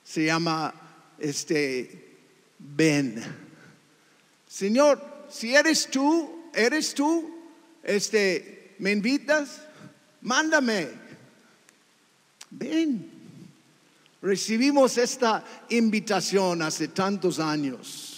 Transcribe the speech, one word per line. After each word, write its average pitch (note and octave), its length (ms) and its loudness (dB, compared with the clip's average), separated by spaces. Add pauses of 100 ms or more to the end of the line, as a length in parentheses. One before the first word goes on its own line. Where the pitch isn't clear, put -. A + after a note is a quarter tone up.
Se - 220 -4
llama, D#3+ 500 -2 (460)
este, C#3+ 960 -4 (420)
"Ven". C#3+ 640 0 (1300)
"Señor, B3+ 840 2
si A#3 240 -6
eres D4+ 380 4
tú, D4 640 0
eres B3 400 2
tú, D#4 360 0 (540)
este, G3 960 -2
me G3 140 0
invitas, C#4 720 0 (580)
mándame. B3 680 2 (1600)
Ven". D4+ 600 -4 (1080)
Recibimos A#3 760 2
esta A3+ 460 0 (240)
invitación G3 960 2
hace D#3 260 -2
tantos F#3 520 -2
años. D3+ 800 -4